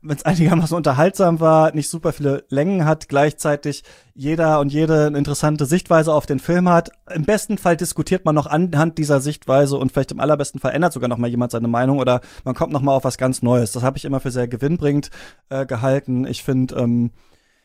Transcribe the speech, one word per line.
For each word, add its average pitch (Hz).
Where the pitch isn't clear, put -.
wenn's 151
einigermaßen 165
unterhaltsam 165
war, 160
nicht 151
super 160
viele 139
Längen 160
hat, 156
gleichzeitig 147
jeder 156
und 143
jede 156
eine 147
interessante 147
Sichtweise 160
auf 147
den 139
Film 180
hat. 170
Im 156
besten 208
Fall 175
diskutiert 175
man 156
noch 143
anhand 160
dieser 147
Sichtweise 139
und 131
vielleicht 135
im 120
allerbesten 143
Fall 131
ändert 156
sogar 123
noch 117
mal 120
jemand 120
seine 117
Meinung 127
oder 123
man 131
kommt -
noch 135
mal 139
auf 127
was 127
ganz 131
Neues. 120
Das 120
habe 135
ich -
immer 139
für 135
sehr 123
gewinnbringend, 143
äh, 135
gehalten. 131
Ich 127
find, 131
ähm, 120